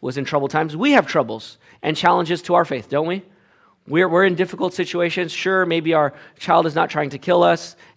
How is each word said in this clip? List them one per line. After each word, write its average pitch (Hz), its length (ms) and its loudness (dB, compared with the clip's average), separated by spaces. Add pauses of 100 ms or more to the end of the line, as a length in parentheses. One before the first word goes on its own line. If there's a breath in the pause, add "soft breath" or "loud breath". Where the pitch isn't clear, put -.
was 127 160 -6
in 139 80 -4
troubled 139 260 -2
times, 156 240 -2
we 240 160 2
have 220 160 6
troubles 113 500 -4 (240 soft breath)
and 156 140 -2
challenges 175 480 2
to 175 120 0
our 170 100 4
faith, 131 240 -8
don't 151 180 -2
we? 190 160 -4 (640 soft breath)
We're, 175 220 2
we're 180 160 4
in 185 100 2
difficult 185 380 -4
situations. 175 580 -4
Sure, 185 340 -2
maybe 165 280 0
our 151 200 2 (240 loud breath)
child 165 280 2
is 151 100 -4
not 165 140 0
trying 151 220 -4
to 143 60 -12
kill 175 260 2
us 170 340 0 (200 soft breath)